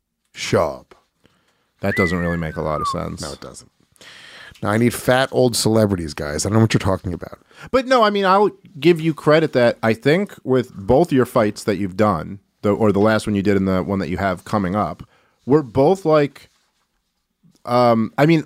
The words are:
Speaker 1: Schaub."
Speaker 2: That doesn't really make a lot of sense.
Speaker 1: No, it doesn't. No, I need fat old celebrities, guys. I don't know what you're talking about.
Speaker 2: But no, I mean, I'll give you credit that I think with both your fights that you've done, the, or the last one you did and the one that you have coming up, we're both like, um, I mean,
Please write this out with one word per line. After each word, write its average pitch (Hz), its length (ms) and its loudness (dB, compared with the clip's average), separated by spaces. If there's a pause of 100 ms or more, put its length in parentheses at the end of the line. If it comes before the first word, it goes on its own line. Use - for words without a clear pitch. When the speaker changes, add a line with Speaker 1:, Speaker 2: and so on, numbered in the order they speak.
(340)
Speaker 1:
Schaub." 73 520 -4 (920)
Speaker 2:
That 98 160 -4
doesn't 90 220 0
really 85 200 -4
make 78 180 -8
a 78 60 -6
lot 78 180 -4
of - 80 -6
sense. 85 320 -8
Speaker 1:
No, 76 120 -10
it 69 80 -16
doesn't. - 300 -20 (920)
No, 104 80 -2
I 110 80 0
need 120 160 2
fat 127 380 0
old 127 220 2
celebrities, 101 600 0
guys. 76 320 -6
I - 20 -4
don't 101 80 -2
know 113 60 6
what 110 100 4
you're 113 60 2
talking 95 340 -4
about. - 280 -14 (300)
Speaker 2:
But 254 160 0
no, 254 160 4
I 208 60 4
mean, 202 160 0
I'll 196 240 4 (320)
give 165 180 4
you 160 140 0
credit 151 400 2
that 120 300 2
I 113 100 2
think 165 420 -2 (100)
with 127 300 0
both 123 380 0
your 127 140 2
fights 107 380 -2
that 104 120 -2
you've 92 220 -6
done, 95 420 -2 (220)
the, 104 120 0
or 107 160 2
the 95 100 0
last 107 260 2
one 104 100 -2
you 98 60 0
did 98 160 0
and 95 100 0
the 92 140 0
one 98 160 -4
that 82 100 -6
you 90 80 -6
have 95 300 -4
coming 95 280 -4
up, 90 280 -6 (420)
we're 139 160 2
both 143 460 0
like, 151 420 0 (1160)
um, 120 500 2
I 143 80 2
mean, 160 220 2